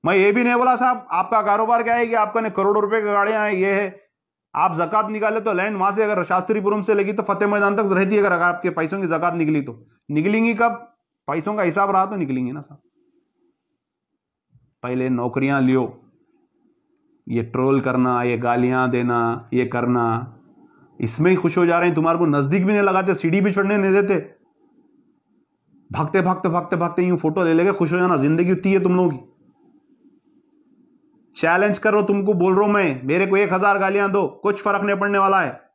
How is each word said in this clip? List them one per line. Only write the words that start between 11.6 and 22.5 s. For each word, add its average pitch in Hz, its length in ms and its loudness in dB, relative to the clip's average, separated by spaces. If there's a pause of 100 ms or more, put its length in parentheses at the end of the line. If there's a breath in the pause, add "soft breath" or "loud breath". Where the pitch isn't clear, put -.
हिसाब 190 280 0
रहा 190 160 2
तो 208 100 -8
निकलेंगी 131 360 -4
ना 151 80 -12
साहब। 143 220 -20 (2000)
पहले 127 260 -4
नौकरियां 131 540 0
लियो, 127 500 0 (1160)
ये 117 140 -2
ट्रोल 131 380 0
करना, 127 420 0
ये 123 160 0
गालियां 123 520 0
देना, 117 640 -2
ये 123 140 0
करना, 120 720 -2 (640 soft breath)
इसमें 143 300 0
ही 185 60 4
खुश 175 220 -2
हो 175 80 4
जा 170 120 2
रहे 175 80 2
हैं। 170 80 2
तुम्हारे 165 240 0
को 170 80 2
नजदीक 147 400 0